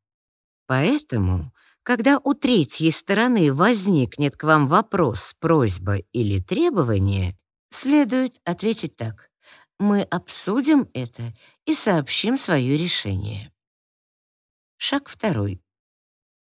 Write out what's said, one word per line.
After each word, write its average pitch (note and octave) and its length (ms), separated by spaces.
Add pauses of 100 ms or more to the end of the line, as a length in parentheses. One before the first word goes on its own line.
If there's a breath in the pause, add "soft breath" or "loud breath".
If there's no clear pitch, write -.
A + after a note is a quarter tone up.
(680)
Поэтому, C3 840 (300 soft breath)
когда B3 380
у C#4 120
третьей E3 580
стороны G3 600
возникнет E3 840
к - 80
вам D3+ 240
вопрос, E3 720
просьба G2+ 600 (120)
или G2+ 300
требование, G#2+ 960 (320)
следует C4 760
ответить F#3+ 540
так: A2+ 320 (500 soft breath)
«Мы G3+ 220
обсудим B3 920
это A#2+ 400 (320 soft breath)
и D#4 80
сообщим G3 640
свое C#3+ 400
решение». G#2+ 760 (1200)
Шаг C#4 320
второй. G#2 520 (880)